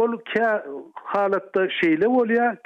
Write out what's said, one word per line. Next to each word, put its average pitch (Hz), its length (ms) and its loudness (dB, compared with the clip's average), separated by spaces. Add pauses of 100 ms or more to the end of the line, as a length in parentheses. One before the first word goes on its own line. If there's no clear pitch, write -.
ol 233 120 2 (160)
kä 220 200 0 (640)
halatda 196 520 0 (140)
şeýle 165 280 2 (100)
bolýar, 233 480 2